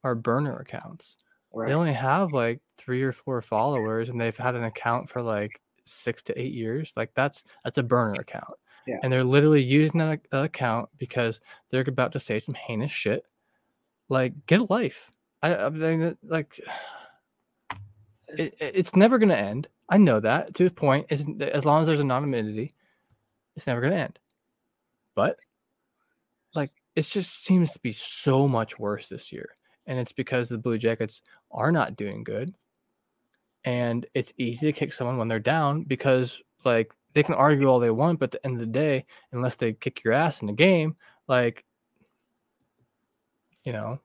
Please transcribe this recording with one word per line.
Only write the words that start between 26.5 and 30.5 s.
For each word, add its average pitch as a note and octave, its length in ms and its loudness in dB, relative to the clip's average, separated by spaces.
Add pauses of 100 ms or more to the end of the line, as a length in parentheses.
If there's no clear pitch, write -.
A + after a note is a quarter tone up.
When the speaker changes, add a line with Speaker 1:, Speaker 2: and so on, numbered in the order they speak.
Speaker 1:
like, E3 160 -4 (260)
it D#3+ 80 0
just - 400 -6
seems F3+ 280 4
to - 80 -16
be A#2 140 -6
so C#3 540 0
much A2+ 300 -2
worse G#2 320 -6
this - 220 -14
year. - 240 -14 (320)
And C3 120 -4
it's A#2+ 120 -6
because B2 380 -4
the A#2+ 80 -6